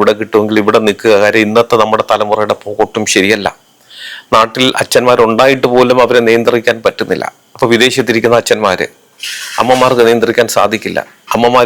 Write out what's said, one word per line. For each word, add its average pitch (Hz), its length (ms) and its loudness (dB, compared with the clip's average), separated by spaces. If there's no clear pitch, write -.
ഇവിടെ 104 220 2
കിട്ടുമെങ്കിൽ 107 420 0
ഇവിടെ 110 240 2
നിൽക്കുക. 107 240 0
കാര്യം 107 240 2
ഇന്നത്തെ 117 360 0
നമ്മുടെ 110 280 -2
തലമുറയുടെ 107 520 -2
പോക്കൊട്ടും 104 400 -4
ശരിയല്ല. 101 320 0
നാട്ടിൽ 113 320 0
അച്ഛന്മാരുണ്ടായിട്ട് 123 920 2
പോലും 127 300 2
അവരെ 120 240 2
നിയന്ത്രിക്കാൻ 117 580 0
പറ്റുന്നില്ല. 95 400 -4
അപ്പോൾ 127 180 -2
വിദേശത്തിരിക്കുന്ന 117 680 0
അച്ഛന്മാര്, 101 440 0
അമ്മമാർക്ക് 127 460 2
നിയന്ത്രിക്കാൻ 117 480 0
സാധിക്കില്ല. 101 440 -2
അമ്മമാർ 120 300 2